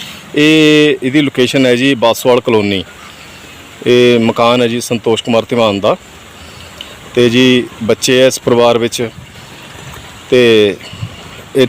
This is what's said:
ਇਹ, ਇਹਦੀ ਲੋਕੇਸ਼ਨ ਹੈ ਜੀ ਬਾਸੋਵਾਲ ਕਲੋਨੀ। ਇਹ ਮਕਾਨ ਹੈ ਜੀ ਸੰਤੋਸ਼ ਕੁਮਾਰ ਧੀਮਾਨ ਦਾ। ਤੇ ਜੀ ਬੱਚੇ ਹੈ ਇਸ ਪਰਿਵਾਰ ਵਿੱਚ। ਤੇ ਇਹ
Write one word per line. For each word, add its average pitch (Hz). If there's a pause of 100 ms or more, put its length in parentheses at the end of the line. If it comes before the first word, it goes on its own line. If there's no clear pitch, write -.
(340)
ਇਹ, 151
ਇਹਦੀ 135
ਲੋਕੇਸ਼ਨ 131
ਹੈ 123
ਜੀ 135
ਬਾਸੋਵਾਲ 120
ਕਲੋਨੀ। 101 (1000)
ਇਹ 123
ਮਕਾਨ 120
ਹੈ 117
ਜੀ 120
ਸੰਤੋਸ਼ 113
ਕੁਮਾਰ 113
ਧੀਮਾਨ 110
ਦਾ। 120 (1160)
ਤੇ 120
ਜੀ 127 (180)
ਬੱਚੇ 120
ਹੈ 131
ਇਸ -
ਪਰਿਵਾਰ 120
ਵਿੱਚ। 113 (1200)
ਤੇ 113 (800)
ਇਹ 127